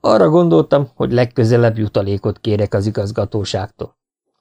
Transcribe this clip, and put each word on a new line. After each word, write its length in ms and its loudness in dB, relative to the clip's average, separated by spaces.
Arra 280 2
gondoltam, 640 2
hogy 180 -4
legközelebb 640 2
jutalékot 600 -4
kérek 360 -2
az 120 0
igazgatóságtól. 1080 -6